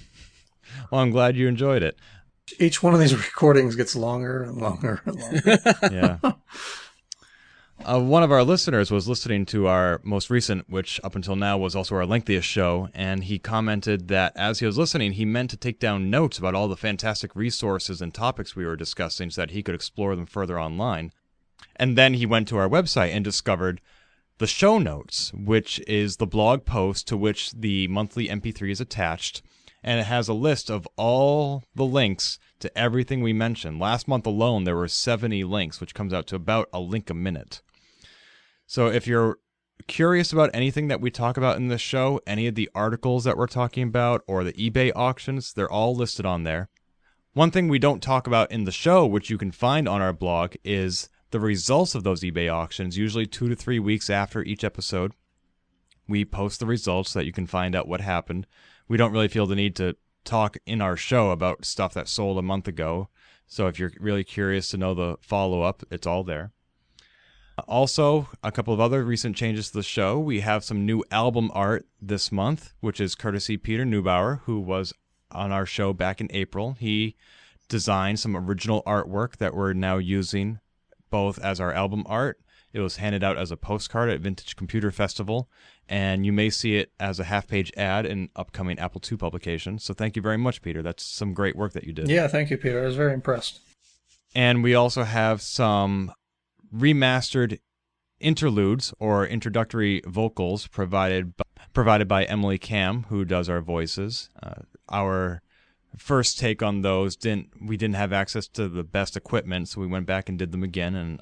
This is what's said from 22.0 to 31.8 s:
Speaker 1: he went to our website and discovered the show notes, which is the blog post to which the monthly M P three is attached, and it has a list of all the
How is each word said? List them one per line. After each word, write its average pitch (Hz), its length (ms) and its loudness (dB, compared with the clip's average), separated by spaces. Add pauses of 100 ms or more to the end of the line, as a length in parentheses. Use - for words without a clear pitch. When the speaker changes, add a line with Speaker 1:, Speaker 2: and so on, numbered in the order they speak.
Speaker 1:
he 120 140 2
went 110 220 2
to 113 100 0
our 95 100 2
website 120 460 2
and 104 100 0
discovered 92 560 -2 (560)
the 110 100 0
show 208 300 4
notes, 82 560 -2
which 104 560 0
is 104 300 0
the 110 80 0
blog 107 400 2
post 98 420 0
to 117 80 -2
which 101 360 0
the 101 360 0
monthly 104 400 -2
M 104 140 -4
P 113 100 -6
three 101 200 -6
is 95 100 -6
attached, 87 580 -4 (420)
and 120 160 0
it 110 60 0
has 117 240 0
a 113 60 0
list 131 360 0
of 101 160 -4 (100)
all 139 680 2 (100)
the 135 120 0